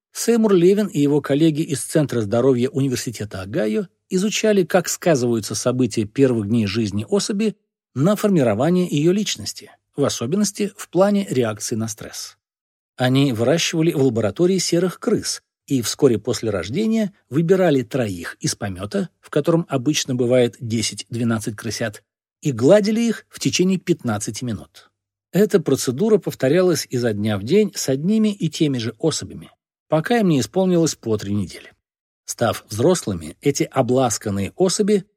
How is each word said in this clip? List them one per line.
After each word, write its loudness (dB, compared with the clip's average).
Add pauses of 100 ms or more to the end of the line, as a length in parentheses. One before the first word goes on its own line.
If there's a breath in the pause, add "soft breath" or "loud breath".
(140)
Сеймур 2
Левин 4
и -2
его 4
коллеги 2
из -4
Центра 0
здоровья 2
Университета -4
Огайо -4 (200)
изучали, 0
как 0
сказываются 0
события 0
первых 2
дней 0
жизни -4
особи -2 (360)
на 2
формировании 2
ее 2
личности, -6 (260)
в 2
особенности -2
в -16
плане 2
реакции -2
на -4
стресс. -14 (580)
Они 2
выращивали 2
в 0
лаборатории 2
серых -2
крыс -2 (260)
и 0
вскоре 2
после -4
рождения -2 (180 soft breath)
выбирали 2
троих -6
из -4
помета, -6 (100)
в -20
котором 0
обычно -2
бывает 2
десять-двенадцать -4
крысят, -8 (380)
и -2
гладили 4
их -2
в -20
течение 0
пятнадцати -4
минут. -10 (420)
Эта 4
процедура 0
повторялась 0
изо -2
дня -2
в -10
день 2
с -4
одними 0
и -2
теми -2
же -6
особями, -4 (400)
пока 0
им 4
не 4
исполнилось 0
по -2
три -6
недели. -6 (520)
Став -4
взрослыми, -2
эти 0
обласканные -2
особи 0 (120)